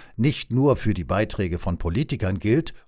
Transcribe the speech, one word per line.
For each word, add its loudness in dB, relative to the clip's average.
nicht 0
nur 4
für 2
die -2
Beiträge -2
von -2
Politikern -2
gilt 0